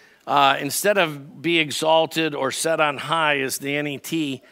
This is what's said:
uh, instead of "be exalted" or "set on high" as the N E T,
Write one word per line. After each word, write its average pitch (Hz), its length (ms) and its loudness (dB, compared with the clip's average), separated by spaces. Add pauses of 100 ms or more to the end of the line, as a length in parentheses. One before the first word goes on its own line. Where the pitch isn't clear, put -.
(260)
uh, 139 320 4
instead 170 380 0
of 151 460 -2
"be 165 160 2
exalted" 160 760 0
or 135 160 -2
"set 160 300 -2
on 147 160 2
high" 147 440 0
as 131 180 -4
the 139 180 -6
N 147 100 -2
E 143 120 -6
T, 147 540 -4